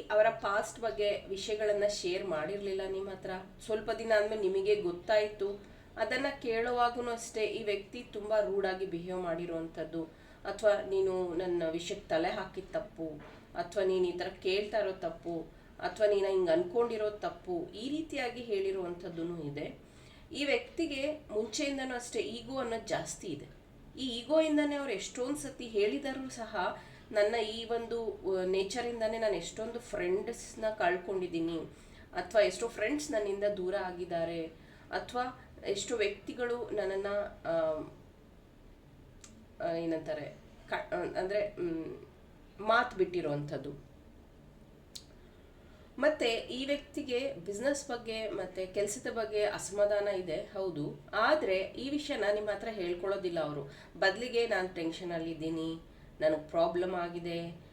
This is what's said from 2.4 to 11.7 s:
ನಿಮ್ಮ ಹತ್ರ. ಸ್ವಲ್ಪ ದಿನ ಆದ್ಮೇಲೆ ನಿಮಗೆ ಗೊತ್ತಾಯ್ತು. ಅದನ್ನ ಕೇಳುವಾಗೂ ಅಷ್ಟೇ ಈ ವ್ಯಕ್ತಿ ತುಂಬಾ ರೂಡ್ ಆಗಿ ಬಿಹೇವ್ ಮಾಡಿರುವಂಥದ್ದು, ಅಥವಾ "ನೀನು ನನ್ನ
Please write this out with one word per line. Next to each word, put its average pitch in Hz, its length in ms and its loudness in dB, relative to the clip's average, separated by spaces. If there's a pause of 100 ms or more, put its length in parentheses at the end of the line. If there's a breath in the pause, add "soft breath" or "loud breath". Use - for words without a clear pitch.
ನಿಮ್ಮ 190 200 -4
ಹತ್ರ. 190 200 -8 (360)
ಸ್ವಲ್ಪ 220 260 0
ದಿನ 226 260 0
ಆದ್ಮೇಲೆ 208 240 2
ನಿಮಗೆ 196 340 4
ಗೊತ್ತಾಯ್ತು. 202 880 2 (340 loud breath)
ಅದನ್ನ 254 280 0 (160)
ಕೇಳುವಾಗೂ 240 680 2
ಅಷ್ಟೇ 220 360 -2
ಈ 226 180 -2
ವ್ಯಕ್ತಿ 208 480 -4
ತುಂಬಾ 214 280 0
ರೂಡ್ 196 260 2
ಆಗಿ 190 200 0
ಬಿಹೇವ್ 180 360 -4
ಮಾಡಿರುವಂಥದ್ದು, 165 840 -4 (420 loud breath)
ಅಥವಾ 202 440 4
"ನೀನು 185 440 2
ನನ್ನ 175 380 0